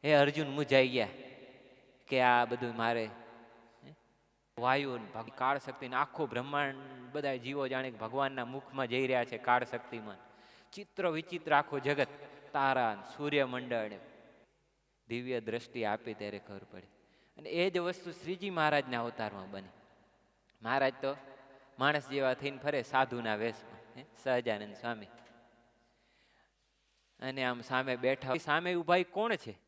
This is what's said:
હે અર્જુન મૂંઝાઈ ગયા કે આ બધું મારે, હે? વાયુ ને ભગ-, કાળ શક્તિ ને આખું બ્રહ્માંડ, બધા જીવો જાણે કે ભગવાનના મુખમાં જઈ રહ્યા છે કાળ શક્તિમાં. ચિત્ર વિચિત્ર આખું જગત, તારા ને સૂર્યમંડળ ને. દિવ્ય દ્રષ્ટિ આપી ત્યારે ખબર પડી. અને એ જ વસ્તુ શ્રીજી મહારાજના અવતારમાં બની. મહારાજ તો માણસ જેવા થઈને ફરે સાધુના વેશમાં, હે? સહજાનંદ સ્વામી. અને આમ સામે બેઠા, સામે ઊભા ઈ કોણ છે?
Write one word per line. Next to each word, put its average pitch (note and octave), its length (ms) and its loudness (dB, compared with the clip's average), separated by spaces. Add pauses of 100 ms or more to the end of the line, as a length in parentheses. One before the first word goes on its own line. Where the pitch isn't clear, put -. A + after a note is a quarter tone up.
હે D3+ 80 6
અર્જુન C#3+ 360 6
મૂંઝાઈ C3+ 400 4
ગયા A#2+ 200 2 (1000)
કે C3 120 2
આ B2 240 8
બધું A#2+ 320 -2
મારે, A2+ 340 0 (760)
હે? C#3+ 100 -20 (680)
વાયુ C3 380 2
ને A2 60 -10 (100)
ભગ-, A2+ 160 -8
કાળ C3+ 280 0
શક્તિ C3 300 -10
ને B2+ 80 -4
આખું D3 320 -2
બ્રહ્માંડ, C#3 460 -2 (380)
બધા C#3+ 240 -2
જીવો C3+ 320 -4
જાણે C3 220 -2
કે A2 80 -16
ભગવાનના C3 460 -2
મુખમાં C3+ 420 -6
જઈ B2+ 200 0
રહ્યા B2+ 180 2
છે A#2+ 140 -8
કાળ B2 260 4
શક્તિમાં. A2 520 -10 (560)
ચિત્ર F#3+ 360 -4
વિચિત્ર D#3+ 440 -2
આખું C#3+ 300 4
જગત, C#3 260 2 (440)
તારા B2+ 420 4
ને G2 80 -10 (140)
સૂર્યમંડળ B2+ 720 0
ને. G2+ 100 -12 (1080)
દિવ્ય B2 320 -4
દ્રષ્ટિ A2+ 440 -4
આપી G#2+ 300 -2
ત્યારે G#2 240 -8
ખબર G2 260 -14
પડી. F#2 220 -18 (500)
અને D3+ 120 -14
એ F3 220 2
જ F3 80 0
વસ્તુ F3+ 320 -4
શ્રીજી F#3 400 -6
મહારાજના D3 500 2
અવતારમાં G#2 500 -6
બની. G2 180 -10 (920)
મહારાજ C3 300 4 (100)
તો C3+ 140 0 (600)
માણસ C#3 300 2
જેવા C3+ 260 2
થઈને C#3 240 -6
ફરે C#3 240 0
સાધુના A#2+ 540 2
વેશમાં, - 640 -6
હે? C3+ 60 -18 (180)
સહજાનંદ A2 520 0
સ્વામી. A2 320 -8 (2250)
અને C3 240 -4
આમ B2 160 0
સામે B2+ 360 0
બેઠા, B2+ 400 0
સામે E3 380 0
ઊભા E3+ 220 4
ઈ F3+ 80 2
કોણ G#3+ 300 -2
છે? A2+ 340 -10